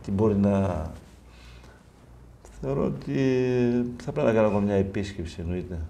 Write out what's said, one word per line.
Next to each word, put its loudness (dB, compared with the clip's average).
τι -8
μπορεί 2
να, 2
θεωρώ -2
ότι -4
θα -6
πρέπει 0
να 6
κάνω 4
εγώ 2
μια 2
επίσκεψη, -2
εννοείται. -6